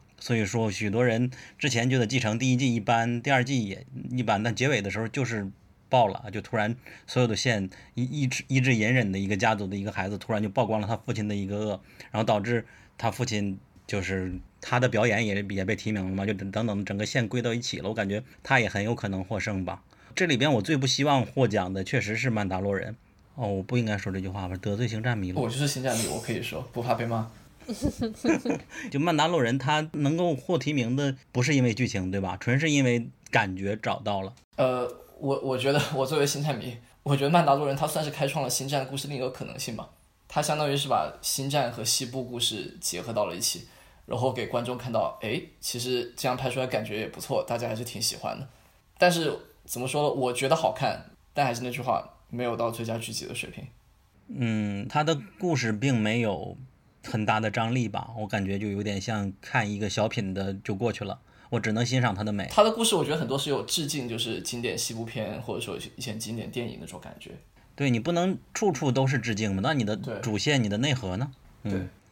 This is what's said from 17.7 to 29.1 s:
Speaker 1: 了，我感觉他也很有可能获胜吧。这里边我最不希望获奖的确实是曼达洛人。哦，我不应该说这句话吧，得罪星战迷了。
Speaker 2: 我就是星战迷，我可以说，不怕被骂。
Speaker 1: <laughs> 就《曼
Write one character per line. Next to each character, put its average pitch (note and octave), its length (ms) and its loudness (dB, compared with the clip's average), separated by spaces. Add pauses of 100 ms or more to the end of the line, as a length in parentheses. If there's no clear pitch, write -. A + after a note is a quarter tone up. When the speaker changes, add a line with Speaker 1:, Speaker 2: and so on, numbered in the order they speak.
Speaker 1:
了， D2+ 100 -6
我 G#2+ 60 -2
感 G#2+ 160 0
觉 G2+ 120 0 (220)
他 C3+ 160 4
也 A2 80 4
很 G2+ 160 -2
有 A2+ 100 0
可 A2 140 -2
能 F#2+ 160 -2
获 G2+ 160 -4
胜 F#2+ 240 -2
吧。 F2+ 200 -8 (300)
这 F#3 120 2
里 D#3 100 4
边 C#3+ 160 4
我 A#2+ 100 4
最 D#3+ 140 0
不 C3+ 100 2
希 C3+ 200 2
望 C#3 200 6
获 B2+ 220 2
奖 G2 240 0
的 F#2+ 100 -2
确 A2 200 0
实 G#2 160 -2
是 B2 120 0
曼 G#2+ 200 0
达 F#2 100 0
洛 G2 180 0
人。 A2 200 -6 (380)
哦， B2 120 -4
我 G2 160 0
不 B2 140 -2
应 A#2+ 80 2
该 G#2+ 120 0
说 G2 140 -4
这 F#2+ 80 -4
句 F#2+ 80 -4
话 F#2 220 -6
吧， F2+ 80 -4
得 G2+ 180 -2
罪 A#2 100 0
星 A2 160 -4
战 A#2 160 0
迷 F#2 140 -2
了。 F#2 80 -2
Speaker 2:
我 A#2+ 80 0
就 A2+ 80 -4
是 C#3+ 100 0
星 C#3+ 160 -2
战 B2+ 160 0
迷， A2+ 120 0
我 - 100 -4
可 A2+ 140 -4
以 G2 100 -4
说， D#2 180 -6 (120)
不 A#2+ 100 -4
怕 A#2+ 120 0
被 A#2 100 -2
骂。 A2+ 260 -2 (380)
Speaker 1:
<laughs> - 1200 -2
就 C#3 100 -2
《曼 E3 160 2